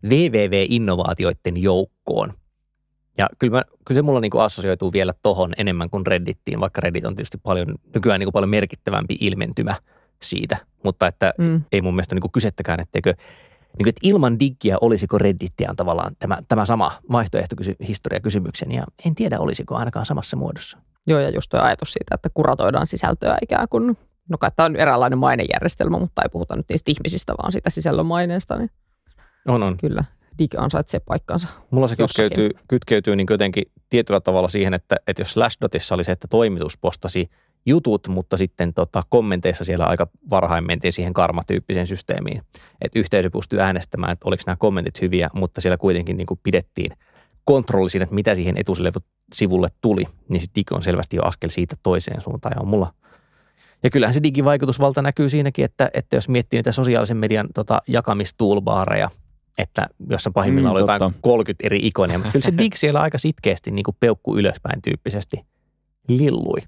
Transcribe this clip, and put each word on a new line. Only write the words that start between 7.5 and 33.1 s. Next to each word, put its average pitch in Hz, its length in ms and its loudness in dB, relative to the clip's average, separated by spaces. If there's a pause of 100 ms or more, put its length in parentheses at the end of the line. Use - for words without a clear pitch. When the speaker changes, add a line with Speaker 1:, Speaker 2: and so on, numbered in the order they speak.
Speaker 1:
nykyään 104 260 2
niinku 98 120 -4
paljon 98 180 2
merkittävämpi 101 720 -2
ilmentymä 104 540 -4 (480)
siitä. - 340 -4 (280)
Mutta 101 220 0
että - 320 0
Speaker 2:
Mm. 165 240 2 (100)
Speaker 1:
ei 98 100 2
mun 90 120 -2
mielestä 90 200 -2
niinku 90 140 -4
kysettäkään, 95 520 -2
etteikö, - 340 0 (640)
niinku, 101 100 4
että - 140 -2
ilman 143 380 4
Digiä 127 400 0
olisiko 104 380 2
Reddittiä 95 520 0
on 95 60 -10
tavallaan 87 420 -4
tämä, - 200 -4 (100)
tämä 110 180 2
sama 107 260 2 (200)
vaihtoehto 98 440 0
kysy-, 92 200 -6 (120)
historiakysymyksen, 101 840 -4
ja - 120 -4 (220)
en 165 80 0
tiedä, 151 240 -2
olisiko - 380 -4
ainakaan 117 300 -4
samassa - 300 -4
muodossa. - 420 -8 (280)
Speaker 2:
Joo, 156 140 2
ja - 100 0
just - 200 -6
toi - 100 0
ajatus - 320 0
siitä, - 220 -6
että - 200 -6
kuratoidaan 131 520 0
sisältöä - 560 0
ikään - 260 -2
kuin, 233 280 0 (320)
no 165 100 -4
kai - 180 0
tää 165 100 4
on 156 100 0
eräänlainen 127 420 2
mainejärjestelmä, 131 800 0
mutta - 240 -2
ei - 100 0
puhuta 170 240 -6
nyt 151 120 -6
niistä 156 240 -2
ihmisistä, 165 500 -4
vaan 180 100 -4
siitä - 180 -2
sisällön 160 360 0
maineesta, 175 520 -2
niin 226 120 -6 (800)
Speaker 1:
On, 123 140 2
on. 92 140 -2
Speaker 2:
kyllä, 143 280 -4 (340)
Dig 156 180 0
ansaitsee - 440 -2
paikkansa 175 480 -4 (220)
Speaker 1:
Mulla 131 160 2
se 117 120 -2
Speaker 2:
jossakin. 110 320 2
Speaker 1:
kytkeytyy, 107 280 0 (100)
kytkeytyy 110 480 2